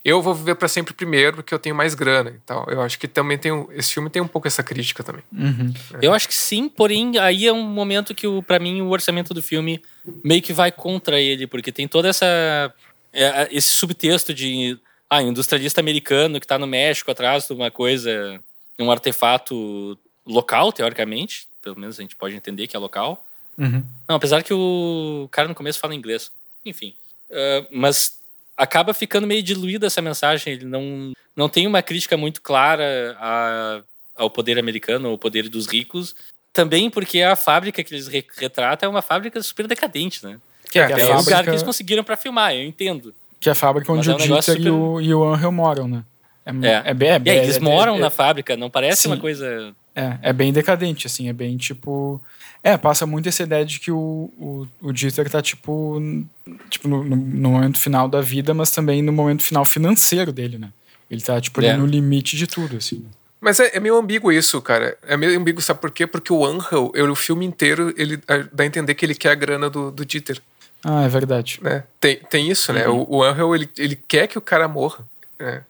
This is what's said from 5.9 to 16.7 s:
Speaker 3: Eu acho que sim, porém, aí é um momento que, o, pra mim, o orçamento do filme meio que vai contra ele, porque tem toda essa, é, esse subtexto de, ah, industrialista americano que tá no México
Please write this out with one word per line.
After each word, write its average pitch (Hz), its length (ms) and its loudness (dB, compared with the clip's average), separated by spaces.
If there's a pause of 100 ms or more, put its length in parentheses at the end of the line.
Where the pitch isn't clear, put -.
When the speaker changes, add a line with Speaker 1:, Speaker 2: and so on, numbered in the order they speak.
Speaker 3:
Eu 147 140 6
acho 214 140 2
que - 80 -4
sim, 240 340 -2
porém, 226 480 2
aí 190 300 4
é 233 60 6
um 226 100 -2
momento 208 500 -2
que, - 140 -6
o, 196 160 -2
pra 180 160 2
mim, 180 220 -4
o 185 100 -2
orçamento 175 420 -2
do 165 80 -6
filme 160 400 -4 (420)
meio 160 160 4
que 180 140 -6
vai 175 180 2
contra 175 480 -2
ele, 135 280 0
porque 127 240 -8
tem 143 160 -6
toda 165 200 2
essa, 165 640 2 (400)
é, 139 380 2
esse 143 220 0
subtexto 165 640 0
de, 127 420 -4 (320)
ah, 147 140 2
industrialista 131 580 0
americano 151 580 0
que - 60 -14
tá 135 140 0
no 139 80 -4
México 139 420 -2